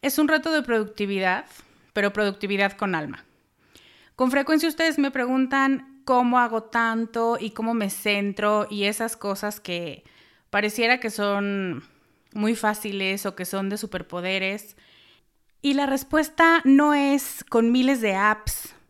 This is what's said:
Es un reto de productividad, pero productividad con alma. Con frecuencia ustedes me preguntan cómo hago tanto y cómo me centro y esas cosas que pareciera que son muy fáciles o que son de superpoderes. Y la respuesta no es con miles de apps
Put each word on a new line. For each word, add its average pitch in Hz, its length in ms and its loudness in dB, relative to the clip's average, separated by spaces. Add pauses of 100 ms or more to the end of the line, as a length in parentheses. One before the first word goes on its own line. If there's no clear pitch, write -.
Es 277 160 -2
un 311 100 4
reto 311 240 0
de 302 120 2
productividad, 202 800 -2 (480)
pero 202 180 0
productividad 202 600 -2
con 190 240 -4
alma. 147 280 -8 (920)
Con 254 160 2
frecuencia 294 360 2
ustedes 320 300 0
me 277 140 0
preguntan 262 960 0
cómo 247 340 4
hago 226 240 0
tanto 226 760 -2
y 214 120 -6
cómo 226 240 -4
me 202 160 -2
centro 208 800 0
y 202 160 -4
esas 226 300 -4
cosas 202 440 -6
que 170 440 -10 (460)
pareciera 226 500 0
que 233 120 -6
son 202 720 -2 (500)
muy 214 220 0
fáciles 202 720 -4
o 190 80 -8
que 180 100 -8
son 196 240 -4
de 208 80 -6
superpoderes. 190 1000 -6 (880)
Y 277 140 2
la 285 100 2
respuesta 311 800 2
no 294 300 8
es 277 520 0
con 233 240 4
miles 254 300 4
de 202 140 0
apps 214 580 -2 (160)